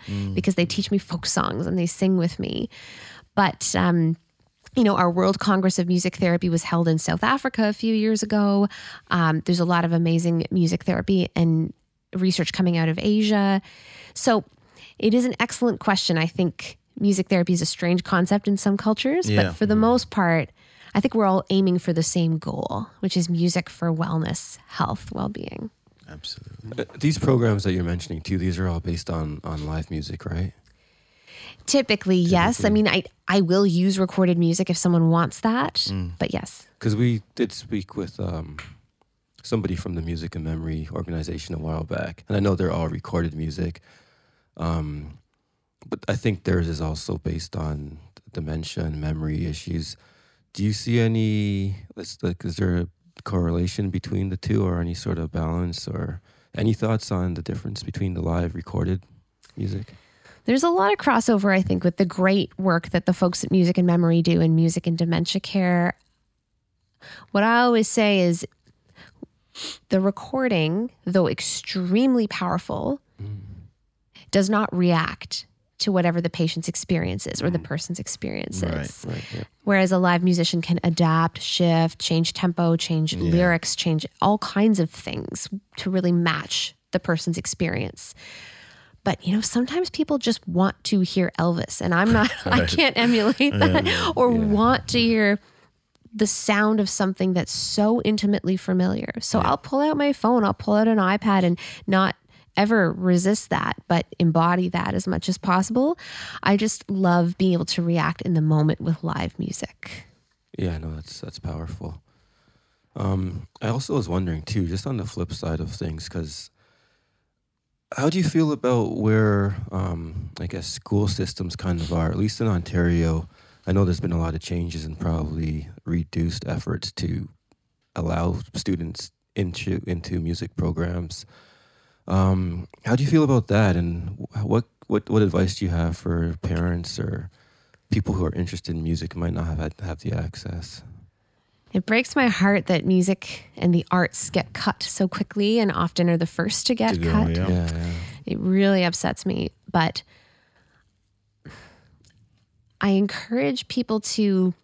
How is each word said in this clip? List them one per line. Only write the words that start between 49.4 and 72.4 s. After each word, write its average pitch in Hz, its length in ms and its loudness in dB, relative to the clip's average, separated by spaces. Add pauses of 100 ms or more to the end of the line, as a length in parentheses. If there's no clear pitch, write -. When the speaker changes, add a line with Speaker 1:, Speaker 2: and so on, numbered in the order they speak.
Speaker 3:
issues. 82 520 -6 (560)
Do 98 100 -4
you 104 100 2
see 117 260 0
any, 104 760 2 (200)
let's, - 280 -12
like, 87 220 -2
is 85 100 -4
there 92 220 0
a 87 100 -2 (360)
correlation 90 680 -2
between 95 380 -2
the 92 80 -6
two 107 280 0
or 87 160 0
any 85 140 -2
sort 85 240 -6
of 78 120 -6
balance, 82 560 -4
or 90 340 -8 (340)
any 110 180 2
thoughts 110 380 -2
on 90 240 0
the 82 60 -6
difference - 420 -8
between 92 300 -4
the 87 80 -6
live 85 340 -2
recorded 87 480 -4 (540)
music? 98 360 -6 (520)
Speaker 2:
There's 269 180 2
a 339 60 4
lot 381 220 2
of 403 60 0
crossover, 220 580 4
I 190 60 4
think, 180 220 0
with 175 140 0
the 196 80 4
great 185 520 0
work 175 340 0
that 175 140 0
the 185 80 2
folks 180 300 0
at - 80 -4
Music 180 260 4
and 180 80 4
Memory 170 380 4
do 170 180 4
in 160 140 4
music 165 320 2
and 165 100 0
dementia 170 440 0
care. 180 560 0 (1300)
What 202 120 4
I 233 180 6
always 240 260 4
say 208 340 4
is 175 240 2 (1400)
the 190 120 4
recording, 196 880 0 (140)
though 180 220 2
extremely 214 1000 0
powerful, - 720 -4 (220)